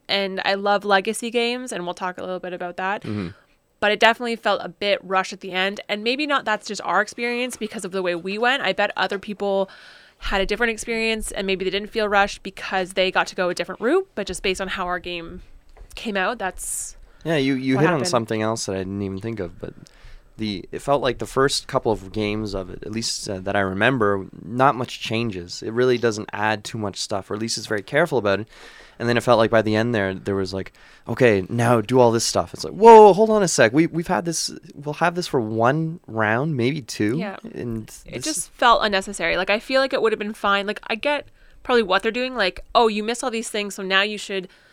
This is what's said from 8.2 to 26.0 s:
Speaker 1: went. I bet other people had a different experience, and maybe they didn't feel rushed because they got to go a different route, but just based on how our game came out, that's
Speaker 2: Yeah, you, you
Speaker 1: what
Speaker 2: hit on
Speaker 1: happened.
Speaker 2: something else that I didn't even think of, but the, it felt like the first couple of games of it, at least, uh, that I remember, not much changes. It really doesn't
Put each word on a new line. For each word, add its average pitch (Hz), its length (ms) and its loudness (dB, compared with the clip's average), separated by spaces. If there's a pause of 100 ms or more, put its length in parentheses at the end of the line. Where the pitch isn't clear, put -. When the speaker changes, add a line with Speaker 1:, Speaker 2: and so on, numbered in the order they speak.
Speaker 1:
went. 247 260 0
I 190 120 0
bet 208 240 0
other 196 200 -2
people 196 520 -2 (480)
had 196 220 -2
a 190 60 -2
different 214 240 0
experience, 226 600 -4
and 196 160 -6
maybe 190 200 0
they 185 40 -2
didn't 202 200 -4
feel 214 180 0
rushed 202 340 2
because 190 520 -6
they 185 160 2
got 175 160 2
to - 80 -12
go 180 160 0
a 175 40 -2
different - 280 -8
route, 359 320 2
but 202 120 -6
just - 160 -10
based 190 200 -2
on 185 60 -6
how 185 180 -6
our 180 120 -2
game 175 440 -12 (520)
came 208 220 -6
out, 202 220 -2
that's - 580 -8 (260)
Speaker 2:
Yeah, 160 140 0
you, 139 180 2
you 131 200 0
Speaker 1:
what - 80 4
Speaker 2:
hit 156 60 6
on 175 80 2
Speaker 1:
happened. 123 120 0
Speaker 2:
something 113 320 0
else 110 240 -2
that 95 120 -4
I - 20 -4
didn't 98 240 -6
even 95 180 -6
think 110 200 -8
of, 87 200 -10
but - 140 -12 (640)
the, 104 340 -6
it - 80 -8
felt 139 220 0
like 123 160 0
the 110 80 -6
first - 400 0
couple 127 260 0
of 95 200 -6
games 107 420 -4
of 92 160 -6
it, - 120 -14
at 104 100 -10
least, 110 360 -6
uh, 95 120 -6
that 98 160 -2
I 101 40 4
remember, 101 680 2 (160)
not 127 320 2
much 120 260 -8
changes. 107 640 -6
It 110 120 -6
really 123 240 2
doesn't 110 340 -2